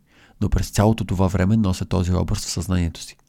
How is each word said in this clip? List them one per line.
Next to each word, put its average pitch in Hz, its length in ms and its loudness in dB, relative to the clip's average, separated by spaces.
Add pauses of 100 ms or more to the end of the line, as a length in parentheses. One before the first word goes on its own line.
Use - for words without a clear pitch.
(400)
но 92 80 0
през 90 220 0
цялото 110 340 2
това 95 220 0
време 92 300 2
нося 95 280 0
този 90 280 0
образ 87 340 -2
в - 40 -6
съзнанието 87 500 -2
си. - 160 -18 (120)